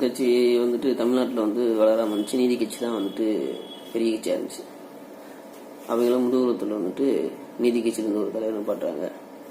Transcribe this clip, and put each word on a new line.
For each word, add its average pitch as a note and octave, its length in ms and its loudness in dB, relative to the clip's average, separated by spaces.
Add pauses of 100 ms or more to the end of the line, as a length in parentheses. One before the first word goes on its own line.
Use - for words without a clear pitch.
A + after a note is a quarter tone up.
கட்சி B2+ 260 2 (320)
வந்துட்டு A#2+ 360 2
தமிழ்நாட்டுல A#2+ 460 2
வந்து G#2+ 220 2 (180)
வளராம A2 320 4
இருந்துச்சு, G#2+ 300 0
நீதி B2 140 4
கட்சி A2+ 240 -4
தான் A#2 180 -2
வந்துட்டு G2+ 280 -2 (680)
பெரிய A2+ 200 2
கட்சியா A2 240 -2
இருந்துச்சு. - 280 -8 (1200)
அவங்கள A#2+ 300 4
முதுகுளத்துல A#2+ 600 2
வந்துட்டு G2+ 300 0 (500)
நீதி A#2+ 220 2
கட்சியில A2+ 240 -2
இருந்து G#2 180 0
ஒரு G2 100 -2
தலைவர் A2 260 -2
நிப்பாட்டுறாங்க. F2 480 -4 (440)